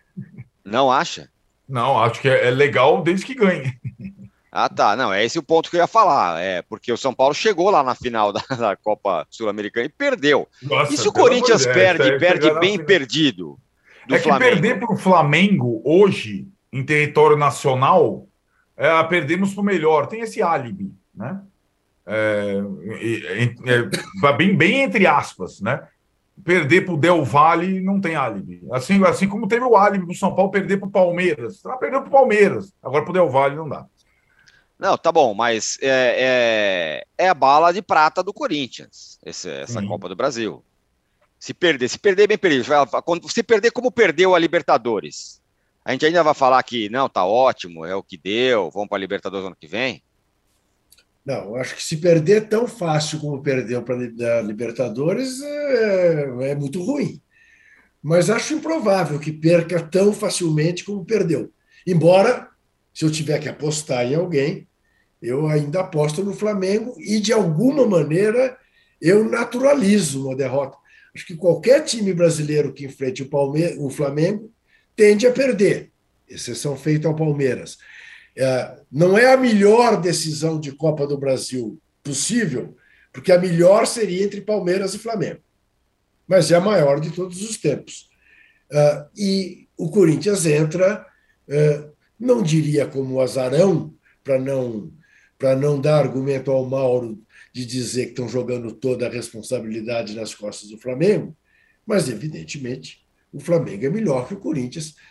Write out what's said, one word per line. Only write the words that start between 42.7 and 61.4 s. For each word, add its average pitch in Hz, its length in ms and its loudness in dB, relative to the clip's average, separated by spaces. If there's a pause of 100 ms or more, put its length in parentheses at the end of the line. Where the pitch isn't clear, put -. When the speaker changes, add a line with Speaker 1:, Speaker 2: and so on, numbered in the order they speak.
Speaker 1:
quando, 170 240 -4
se 233 140 -4
perder 226 300 2
como 247 200 -4
perdeu 185 440 4
a 170 40 6
Libertadores, 120 1000 -2 (420)
a - 80 -6
gente 135 140 -2
ainda 170 160 4
vai 151 140 2
falar 127 260 4
que, 113 280 -6
não, 127 200 -2
tá 95 160 0
ótimo, 95 600 -2
é 92 100 -8
o 95 80 -8
que 90 140 -20
deu, 107 520 -2
vamos 95 180 -10
pra 98 120 -6
Libertadores 95 480 -8
ano 87 120 -16
que 82 60 -20
vem? 104 380 -8 (1200)
Speaker 3:
Não, 117 200 -8
eu 107 120 -12
acho - 180 -10
que - 80 -12
se 165 140 -6
perder 175 500 4
tão 226 200 0
fácil 156 520 -4
como 147 220 -8
perdeu 123 400 -2
pra 123 140 -4
Li-, 123 200 -8
da 117 260 -2
Libertadores 123 1000 -4
é, 185 1120 0
é 143 40 -2
muito 143 280 -6
ruim. 240 360 -4 (840)
Mas 165 280 2
acho 233 240 -2
improvável 196 640 -2
que 156 120 -8
perca 170 500 2
tão 196 320 2
facilmente 175 720 -2
como 202 180 -8
perdeu. 165 480 -2 (340)